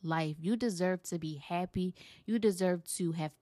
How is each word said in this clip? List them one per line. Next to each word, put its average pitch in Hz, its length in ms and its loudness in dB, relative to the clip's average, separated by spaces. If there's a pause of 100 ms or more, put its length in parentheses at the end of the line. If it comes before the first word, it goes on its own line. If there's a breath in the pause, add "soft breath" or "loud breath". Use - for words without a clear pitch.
life. 160 380 0
You 190 160 0
deserve 185 480 0
to 175 160 -4
be 156 160 -4
happy. 180 580 -2 (320 loud breath)
You 220 140 0
deserve 185 440 4 (120)
to 170 160 0
have 156 300 -4